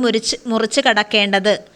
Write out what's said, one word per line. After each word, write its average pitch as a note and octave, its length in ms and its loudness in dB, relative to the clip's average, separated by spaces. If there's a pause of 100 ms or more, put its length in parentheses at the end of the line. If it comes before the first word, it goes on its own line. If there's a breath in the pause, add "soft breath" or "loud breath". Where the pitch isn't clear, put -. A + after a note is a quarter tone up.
മുറിച്ച്, A3+ 320 -2 (100)
മുറിച്ച് A3+ 400 -2
കടക്കേണ്ടത്? G#3 680 2 (220 soft breath)